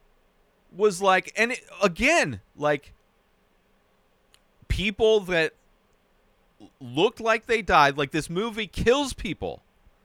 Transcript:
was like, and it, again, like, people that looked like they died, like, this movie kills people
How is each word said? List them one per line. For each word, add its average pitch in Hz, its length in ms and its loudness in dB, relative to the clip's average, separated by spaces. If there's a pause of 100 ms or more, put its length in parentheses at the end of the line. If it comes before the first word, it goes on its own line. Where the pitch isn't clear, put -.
(720)
was 185 300 0
like, 185 360 2
and 233 160 0
it, 180 100 -12 (180)
again, 208 600 2 (140)
like, 147 380 -2 (1700)
people 214 540 2
that 170 320 -2 (1300)
looked 143 400 -2
like 226 240 -2
they 226 160 -2
died, 151 360 4
like, 143 140 -4
this 156 180 -4
movie 214 380 -6
kills 240 460 0
people 98 500 -10 (420)